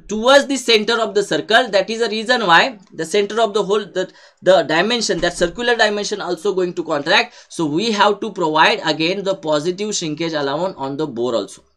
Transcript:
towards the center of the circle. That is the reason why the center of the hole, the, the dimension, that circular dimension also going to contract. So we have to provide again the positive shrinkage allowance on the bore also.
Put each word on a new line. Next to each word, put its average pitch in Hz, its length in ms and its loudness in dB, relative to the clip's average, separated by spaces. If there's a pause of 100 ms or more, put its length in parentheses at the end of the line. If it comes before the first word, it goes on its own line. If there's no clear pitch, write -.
towards 262 400 4
the 277 80 -2
center 226 460 0
of 208 120 -4
the 202 80 2
circle. 214 480 0
That 190 200 0
is 226 100 -4
the 233 80 0
reason 220 400 -2
why 202 320 4 (140)
the 160 100 -6
center 208 380 0
of 208 120 2
the 208 80 0
hole, 196 180 0
the, 185 300 -6 (320)
the 175 220 6
dimension, 190 560 0
that 175 140 0
circular 233 420 0
dimension 208 460 -2
also 180 320 -4
going 180 220 -2
to 170 100 -6
contract. 165 480 0 (160)
So 165 160 -4
we 185 260 -2
have 202 300 2
to 220 100 -6
provide 165 540 2
again 160 400 -2
the 190 100 -2
positive 180 580 -4
shrinkage 160 380 -4
allowance 151 460 -4
on 139 180 -6
the 156 120 -2
bore 120 280 -2
also. 98 280 -6 (120)